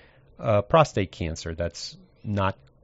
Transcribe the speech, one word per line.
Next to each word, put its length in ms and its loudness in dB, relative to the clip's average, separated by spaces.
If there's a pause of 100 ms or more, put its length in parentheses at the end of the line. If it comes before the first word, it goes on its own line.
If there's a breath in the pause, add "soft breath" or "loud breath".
(400 soft breath)
uh, 220 2
prostate 500 2
cancer 440 -6
that's 420 -8 (260)
not 340 -2 (260)